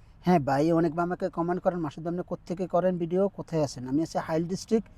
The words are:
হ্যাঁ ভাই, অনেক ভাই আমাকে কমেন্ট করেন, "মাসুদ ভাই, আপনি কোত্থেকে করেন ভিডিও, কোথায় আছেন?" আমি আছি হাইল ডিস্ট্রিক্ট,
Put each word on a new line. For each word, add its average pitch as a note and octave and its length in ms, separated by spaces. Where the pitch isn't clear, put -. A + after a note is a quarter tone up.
হ্যাঁ F3+ 140
ভাই, C#3+ 340
অনেক E3 220
ভাই F3 80
আমাকে F3 260
কমেন্ট F3 340
করেন, F3+ 160
"মাসুদ D#3+ 260
ভাই, E3+ 80
আপনি F3+ 140
কোত্থেকে F3+ 400
করেন F3+ 320
ভিডিও, F3+ 300
কোথায় D#3+ 340
আছেন?" B2+ 260
আমি C#3+ 140
আছি - 160
হাইল E3 300
ডিস্ট্রিক্ট, G#3 500